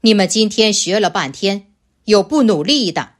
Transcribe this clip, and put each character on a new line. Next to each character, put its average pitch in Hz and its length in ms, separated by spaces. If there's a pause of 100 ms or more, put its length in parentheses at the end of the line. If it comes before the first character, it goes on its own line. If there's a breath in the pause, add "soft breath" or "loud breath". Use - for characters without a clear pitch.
你 220 140
们 196 120
今 214 220
天 214 240
学 196 260
了 185 120
半 156 200
天， 196 360 (400)
有 208 160
不 302 200
努 196 200
力 233 280
的 - 300